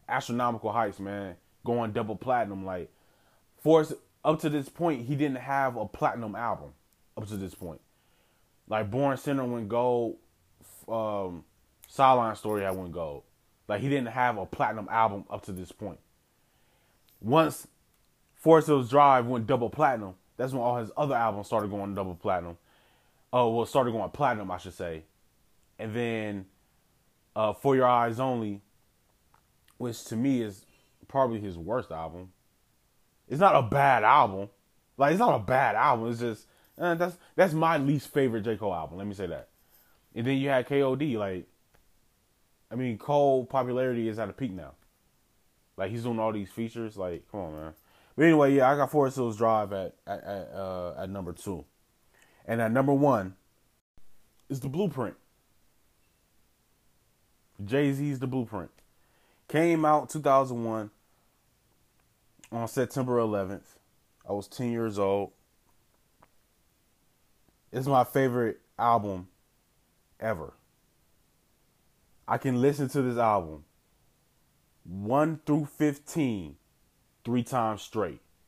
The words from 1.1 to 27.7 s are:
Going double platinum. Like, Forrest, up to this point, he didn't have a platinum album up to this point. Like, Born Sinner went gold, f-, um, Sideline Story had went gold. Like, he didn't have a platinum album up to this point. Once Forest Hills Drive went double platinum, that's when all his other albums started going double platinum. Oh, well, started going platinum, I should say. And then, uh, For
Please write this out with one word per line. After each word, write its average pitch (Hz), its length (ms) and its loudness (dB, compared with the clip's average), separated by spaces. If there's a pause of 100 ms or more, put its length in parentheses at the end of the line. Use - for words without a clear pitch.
Going 120 300 -2
double 107 240 -4
platinum. 101 480 -4
Like, 92 260 -8 (720)
Forrest, 156 300 4 (300)
up 156 160 2
to 160 100 -2
this 147 200 -4
point, 151 360 -4
he 139 100 -4
didn't 139 220 -2
have 131 380 -2
a 107 100 -6
platinum 113 500 -4
album 95 340 -6 (460)
up 107 120 -10
to 104 100 -8
this 95 160 -8
point. 82 280 -14 (880)
Like, 107 220 -2
Born 135 280 0
Sinner 139 280 -2
went 120 240 -6
gold, 120 460 0 (460)
f-, - 280 -20
um, 101 540 -4 (440)
Sideline 123 480 4
Story 107 280 -4
had 95 120 0
went 92 180 -8
gold. 78 300 -8 (440)
Like, 104 140 -2
he 139 80 -2
didn't 139 180 0
have 120 300 0
a 95 80 -6
platinum 110 440 -4
album 107 400 2
up 101 160 -10
to 107 60 -12
this 90 200 -12
point. 92 280 -12 (1200)
Once 143 460 2 (680)
Forest 156 320 8
Hills 135 220 4
Drive 135 380 8
went 120 200 -2
double 120 220 2
platinum, 113 460 0 (220)
that's 131 160 -4
when 135 80 -4
all 123 160 0
his 113 200 -8
other 143 180 0
albums 107 320 -2
started 107 220 0
going 98 260 -6
double 95 200 -6
platinum. 87 420 -4 (760)
Oh, 120 240 2
well, 117 100 0
started 123 260 0
going 104 200 -4
platinum, 110 400 -2
I 90 60 -6
should 90 160 -14
say. 85 300 -8 (760)
And 110 180 -8
then, 110 500 -4 (880)
uh, 107 180 0
For 135 220 2